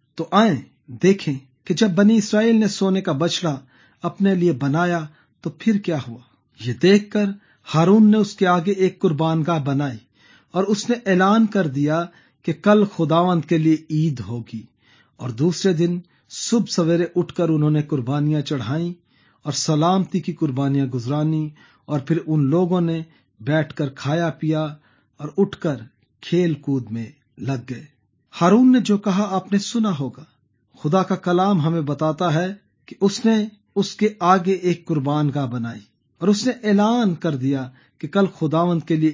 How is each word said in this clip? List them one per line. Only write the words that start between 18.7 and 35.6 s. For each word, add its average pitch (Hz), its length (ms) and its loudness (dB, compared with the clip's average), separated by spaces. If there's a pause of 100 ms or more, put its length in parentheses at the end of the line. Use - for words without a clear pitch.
اور 147 100 -6
سلامتی 170 640 0
کی 160 140 -6
قربانیاں 139 520 -2
گزرانی، 151 640 -4 (360)
اور 147 140 -4
پھر 160 260 -2
ان 156 180 0
لوگوں 175 380 0
نے 165 200 -2 (380)
بیٹھ 147 340 -2
کر 147 160 -4
کھایا 160 400 -2
پیا 156 320 -2 (560)
اور 151 100 -12 (100)
اٹھ 196 220 0
کر 151 160 -4 (460)
کھیل 170 320 0
کود 131 380 -6
میں 113 140 -8 (320)
لگ 123 320 -8
گئے۔ 123 160 -12 (560)
ہارون 226 300 6
نے 254 80 4
جو 202 180 2
کہا 202 380 -2
آپ 185 160 -6
نے 202 80 2
سنا 208 400 -2
ہوگا۔ 135 240 -8 (600)
خدا 180 200 2
کا 185 120 -2
کلام 185 460 2
ہمیں 165 200 0
بتاتا 151 520 -2
ہے 185 200 -2 (320)
کہ - 160 -20
اس 196 240 0
نے 220 220 2 (280)
اس 196 200 -2
کے 214 140 0 (100)
آگے 180 320 2
ایک 180 340 -2
قربان 147 500 0
گاہ 139 120 -2
بنائی 117 340 -8 (360)